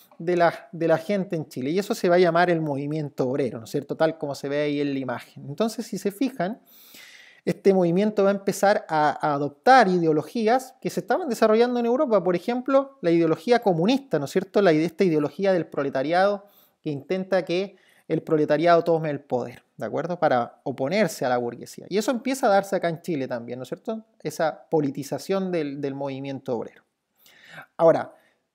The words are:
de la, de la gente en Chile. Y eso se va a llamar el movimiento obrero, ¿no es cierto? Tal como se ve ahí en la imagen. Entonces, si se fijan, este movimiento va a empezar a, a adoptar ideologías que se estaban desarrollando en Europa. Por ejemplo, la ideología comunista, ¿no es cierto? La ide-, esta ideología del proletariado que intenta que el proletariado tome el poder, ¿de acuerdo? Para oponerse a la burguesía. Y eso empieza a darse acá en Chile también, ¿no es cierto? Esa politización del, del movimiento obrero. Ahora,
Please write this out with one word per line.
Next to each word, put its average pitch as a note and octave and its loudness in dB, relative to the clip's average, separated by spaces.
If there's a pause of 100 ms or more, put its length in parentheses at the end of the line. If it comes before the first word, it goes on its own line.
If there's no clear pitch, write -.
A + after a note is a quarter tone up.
(180)
de F3 -2
la, E3+ 2
de E3 -2
la D#3+ 4
gente F#3+ -4
en D#3 -6
Chile. C3 -6
Y F3 -2
eso G3+ -4
se - -2
va F3 6
a - 6
llamar F3 4
el E3 0
movimiento C#3+ -4
obrero, C3 -4
¿no A2+ -14
es - -18
cierto? - -6
Tal D#3+ 0
como - -8
se - -10
ve C#3+ -2
ahí D3 -2
en C#3+ -2
la C3+ -4
imagen. C3 -10
Entonces, G#3+ -4
si G#3 -8
se G3 -4
fijan, B3+ -4 (840)
este F3+ 2
movimiento F#3+ 2
va G3 4
a G3+ 0
empezar G3 0
a, D3+ 2
a D3+ -2
adoptar F#3+ 4
ideologías F#3 0
que F3+ -6
se - -4
estaban D#4 -2
desarrollando A#3 2
en A#3 -2
Europa. A#3 2
Por F3 2
ejemplo, C4 0
la E3+ 2
ideología E3+ 4
comunista, F#3 0
¿no C#3+ -4
es - -14
cierto? F#3+ 0
La F#3 6
ide-, D#3 4
esta F3+ -2
ideología E3 2
del F3+ 0
proletariado E3 -2 (360)
que D#3 -6
intenta F#3 -2
que F3 -4 (320)
el D#3 -2
proletariado D#3+ 2
tome D#3+ 0
el C#3+ -6
poder, B2 -6 (140)
¿de B2+ -8
acuerdo? D3+ -2
Para B2+ 0
oponerse D3+ -2
a C3 0
la B2 2
burguesía. - -10
Y F3+ -4
eso A3 0
empieza C4 -2
a A3 4
darse G3 2
acá F3 -2
en D#3+ -6
Chile C#3 -4
también, A#2+ -8
¿no C3 -12
es B2+ -12
cierto? A3 -10 (180)
Esa D#3 -4
politización E3+ -2
del, D3 -4
del C#3 -4
movimiento C3+ -8
obrero. - -12 (920)
Ahora, D3+ 4 (400)